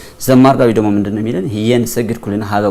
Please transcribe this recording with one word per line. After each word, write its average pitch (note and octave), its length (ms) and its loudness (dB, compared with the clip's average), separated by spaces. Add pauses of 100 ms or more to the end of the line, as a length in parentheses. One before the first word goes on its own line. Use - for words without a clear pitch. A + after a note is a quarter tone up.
(200)
ዘማር C3 360 4
ዳዊት A#2+ 180 2
ደግሞ G#2+ 160 0
ምንድን G2+ 240 -2
ነው G#2+ 80 -4
የሚለን? D3+ 260 -6
"ህየን A2+ 380 0
ሰግድ A#2 320 -4
ኩልነ G#2 280 -6
ሀበ G#2 240 -2